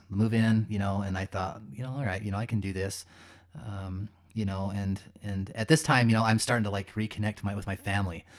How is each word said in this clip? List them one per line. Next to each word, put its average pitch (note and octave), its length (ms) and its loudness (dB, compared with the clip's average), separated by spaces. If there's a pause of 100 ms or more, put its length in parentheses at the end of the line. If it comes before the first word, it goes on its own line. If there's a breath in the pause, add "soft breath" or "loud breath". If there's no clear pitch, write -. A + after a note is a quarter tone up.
move G#2+ 240 2
in," A2+ 360 4
you G#2 100 -2
know, G2 240 0
and F#2+ 160 -2
I F#2+ 80 -4
thought, F#2+ 340 -6 (120)
you B2+ 100 -10
know, C3 80 -8
"All C3 140 -4
right, G2 180 -4
you G#2+ 80 -4
know, G2 80 -2
I A2+ 80 -4
can G#2+ 140 0
do F#2+ 120 -4
this." F#2+ 320 -4 (500 loud breath)
Um, G2 540 -8 (260)
you A2 100 0
know, F#2+ 300 -2
and, G2 260 -2 (220)
and G2 320 -4
at A2 120 -2
this D#3 160 6
time, B2 280 6
you A2+ 40 8
know, A2 80 6
I'm A2+ 160 6
starting A#2+ 260 2
to, G#2 60 -2
like, G2 220 -4
reconnect G#2+ 500 -2
my, G2+ 120 -2
with G2+ 120 -6
my G2 100 -4
family. G2 480 -2 (140 loud breath)